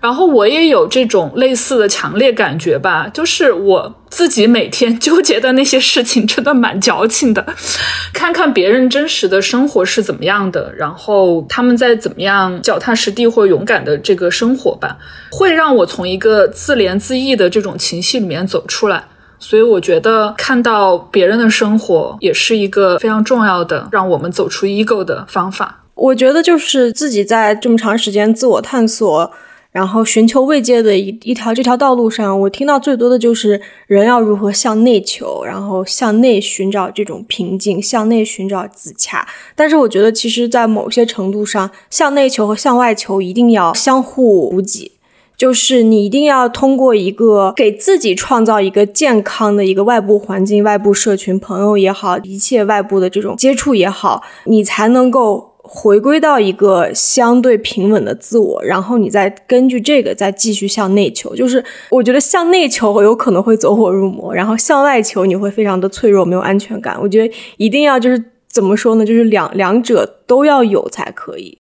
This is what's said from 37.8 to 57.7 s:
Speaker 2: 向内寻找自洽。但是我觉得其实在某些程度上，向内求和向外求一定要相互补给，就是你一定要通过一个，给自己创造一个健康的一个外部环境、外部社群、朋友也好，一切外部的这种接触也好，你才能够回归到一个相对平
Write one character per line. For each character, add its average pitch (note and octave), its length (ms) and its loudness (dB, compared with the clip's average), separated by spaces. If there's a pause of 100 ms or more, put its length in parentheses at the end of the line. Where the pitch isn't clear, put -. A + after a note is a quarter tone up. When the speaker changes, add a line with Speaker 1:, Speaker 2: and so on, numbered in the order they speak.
Speaker 2:
向 A3 280 -2
内 A3+ 160 2
寻 G3 240 -8
找 G3 180 -6
自 - 300 -16
洽。 - 280 -6 (300)
但 D4+ 140 2
是 D#4 80 4
我 C4 100 4
觉 G3+ 140 2
得 A3 100 4
其 A3+ 180 -4
实 A#3 200 -2
在 A#3 180 0
某 G#3+ 220 -2
些 A#3 160 2
程 G3 260 -6
度 G#3 140 -4
上， G3 260 -4 (180)
向 D4 240 -2
内 C#4 140 2
求 C4 180 -2
和 G#3+ 80 -2
向 A#3+ 240 0
外 A#3+ 160 2
求 G3 280 -4
一 F3+ 100 -6
定 A#3 200 4
要 F3+ 220 2
相 C4 280 0
互 A3 480 2
补 F#3 120 -2
给， - 320 -6 (440)
就 B3+ 160 2
是 A#3+ 300 2
你 A3 220 4
一 G#3 40 -4
定 C#4 140 0
要 C4 240 2
通 C4+ 280 0
过 B3+ 200 2
一 G3+ 160 -2
个， G#3 440 2
给 A3 160 2
自 F4+ 280 0
己 F#3+ 160 0
创 A3+ 300 0
造 A3 140 2
一 G3 100 0
个 G#3 160 2
健 A3 360 0
康 G#3 340 -2
的 G3+ 100 0
一 F#3+ 80 0
个 G3 100 0
外 A#3 160 2
部 G#3 180 2
环 G3+ 280 -2
境、 G#3 180 2
外 G#3 140 2
部 G3+ 160 2
社 G3+ 240 0
群、 F#3+ 200 -4
朋 G3 220 -8
友 G#3 180 2
也 F#3+ 140 2
好， G3 280 -4
一 G3 180 -14
切 G#3+ 260 0
外 G3+ 180 0
部 G3 200 0
的 F#3 80 0
这 G3+ 120 -4
种 G#3 160 -6
接 C4+ 160 2
触 C4 220 0
也 F#3+ 140 2
好， F#3+ 340 -4 (220)
你 G#3+ 180 4
才 G#3 260 -2
能 B3+ 220 4
够 A#3 360 0 (140)
回 - 380 2
归 C#4+ 200 2
到 D4 200 2
一 G3 120 2
个 F#3+ 420 2
相 A#3+ 480 2
对 B3 160 4
平 G#3 320 -2